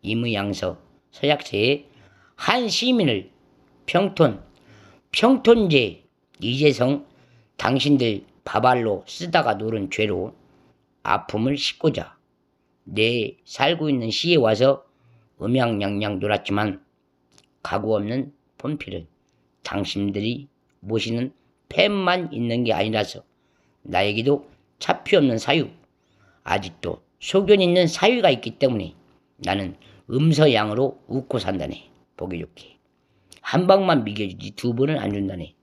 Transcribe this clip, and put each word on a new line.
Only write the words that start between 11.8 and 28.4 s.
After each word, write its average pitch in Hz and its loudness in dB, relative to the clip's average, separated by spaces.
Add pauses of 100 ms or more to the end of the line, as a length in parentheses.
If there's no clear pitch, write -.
내 110 -2
살고 156 -2
있는 120 -2
시에 170 0
와서 123 2 (560)
음양양양 104 -2
놀았지만 101 -2 (800)
가구 107 -2
없는 123 -4 (260)
폰필은 131 -10 (560)
당신들이 101 -6 (320)
모시는 113 -4 (380)
팬만 185 0
있는 117 -2
게 113 0
아니라서 107 -2 (580)
나에게도 110 0 (280)
차피 - 0
없는 131 2
사유, 139 -2 (720)
아직도 90 -6 (180)
소견 196 4
있는 175 4
사유가 202 2
있기 117 -4